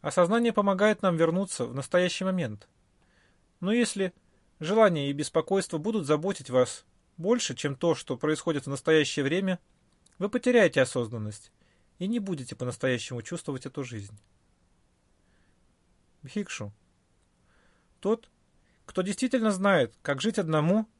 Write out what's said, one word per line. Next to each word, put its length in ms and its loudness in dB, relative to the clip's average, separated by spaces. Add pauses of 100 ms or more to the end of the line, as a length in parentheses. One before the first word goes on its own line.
Осознание 500 2
помогает 480 2
нам 160 2
вернуться 480 0
в 100 -10
настоящий 500 0
момент. 440 -4 (920)
Но 120 -2
если 400 0 (480)
желания 480 4
и 60 -2
беспокойства 640 0
будут 280 -2
заботить 440 0
вас 340 2 (320)
больше, 380 -2
чем 220 -4
то, 180 2
что 220 -8
происходит 500 -2
в 40 -8
настоящее 540 2
время, 340 -2 (600)
вы 100 -4
потеряете 540 4
осознанность 680 -4 (480)
и 80 -6
не 140 -2
будете 340 -6
по-настоящему 680 -4
чувствовать 440 -8
эту 180 -10
жизнь. 340 -14 (2000)
Бхикшу, 500 -8 (1300)
тот, 320 -2 (560)
кто 160 -4
действительно 480 0
знает, 420 4 (100)
как 180 -4
жить 180 -2
одному 480 2 (140)